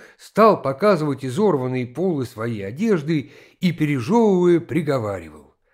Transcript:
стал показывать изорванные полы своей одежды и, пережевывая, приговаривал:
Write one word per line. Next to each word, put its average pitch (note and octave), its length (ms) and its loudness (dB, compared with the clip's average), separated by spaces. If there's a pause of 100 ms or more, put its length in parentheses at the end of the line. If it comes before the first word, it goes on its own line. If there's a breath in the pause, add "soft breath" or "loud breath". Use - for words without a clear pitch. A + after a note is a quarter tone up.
(180 loud breath)
стал G3+ 440 2
показывать D3 640 0
изорванные B2+ 640 -2
полы C#3 400 -4
своей G#2+ 400 -8
одежды D#3 680 -2 (280 loud breath)
и, F3 120 2
пережевывая, F3 880 2
приговаривал: G#2 960 -6 (180 soft breath)